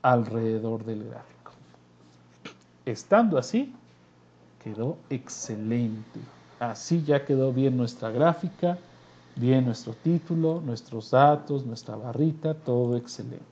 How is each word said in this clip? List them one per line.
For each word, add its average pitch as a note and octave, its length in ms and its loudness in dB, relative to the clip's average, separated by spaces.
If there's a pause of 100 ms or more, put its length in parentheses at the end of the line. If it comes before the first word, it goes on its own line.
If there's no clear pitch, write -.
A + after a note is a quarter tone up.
Alrededor A2+ 800 0
del A2 200 -8
gráfico. - 460 -18 (1300)
Estando F#3+ 540 4
así, B3 360 -2 (880)
quedó A2+ 360 -6 (120)
excelente. A2 1080 -6 (400)
Así B2 420 -2
ya C#3+ 220 2
quedó C3+ 280 2
bien C3 240 2
nuestra A2+ 340 -2
gráfica, E3+ 680 0 (560)
bien B2+ 300 4
nuestro A2+ 300 -4
título, E3 680 0
nuestros A2+ 460 -8
datos, C#3+ 560 4
nuestra A2+ 300 -10
barrita, D3+ 580 -2
todo B2 420 0
excelente. A#2+ 560 -10